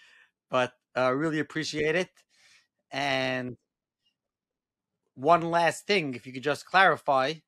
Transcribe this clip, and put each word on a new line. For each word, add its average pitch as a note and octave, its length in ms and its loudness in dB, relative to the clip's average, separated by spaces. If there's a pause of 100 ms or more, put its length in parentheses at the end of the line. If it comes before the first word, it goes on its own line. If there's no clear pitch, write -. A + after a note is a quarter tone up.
(500)
but, B2+ 240 0 (220)
uh, B2+ 180 2
really D#3 260 -2
appreciate D3+ 560 -4
it. F3+ 140 -2 (800)
And C3 680 -4 (1600)
one E3 360 2
last E3+ 340 2
thing, D#3+ 300 0
if A#2+ 100 -16
you C3 60 -16
could B2+ 120 -12
just C#3 220 -2
clarify D3+ 680 2 (140)